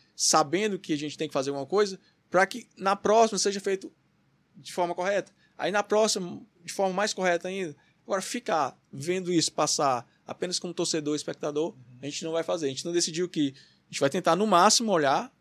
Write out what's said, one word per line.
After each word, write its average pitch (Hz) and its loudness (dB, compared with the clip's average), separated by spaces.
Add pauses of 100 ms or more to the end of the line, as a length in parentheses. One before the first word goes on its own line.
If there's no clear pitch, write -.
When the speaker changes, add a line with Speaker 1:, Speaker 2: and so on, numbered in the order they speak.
(160)
Speaker 1:
Sabendo 170 2
que - -6
a 151 0
gente 147 -8
tem 160 -4
que 143 -14
fazer 139 -2
alguma 143 -6
coisa, 190 0 (300)
pra 185 4
que 220 -10 (100)
na 196 0
próxima 214 4
seja 202 -2
feito 196 -4 (640)
de - -18
forma 175 -2
correta. 185 -2 (260)
Aí 165 -2
na 208 0
próxima, 208 0 (220)
de - -12
forma 190 0
mais 202 0
correta 180 0
ainda. 185 -6 (300)
Agora, 196 -2
ficar 165 -2 (140)
vendo 175 -4
isso 160 2
passar 143 0 (200)
apenas 180 -6
como 175 -8
torcedor, 156 -2
espectador, 151 -4
Speaker 2:
Uhum. 123 -20
Speaker 1:
a 139 -12
gente 147 -8
não 160 -6
vai 165 0
fazer. 165 -2
A - 0
gente 135 -8
não 170 -4
decidiu 175 -2
que 143 -2
a - -20
gente - -10
vai 139 4
tentar, 170 2
no 202 2
máximo, 208 6
olhar 160 2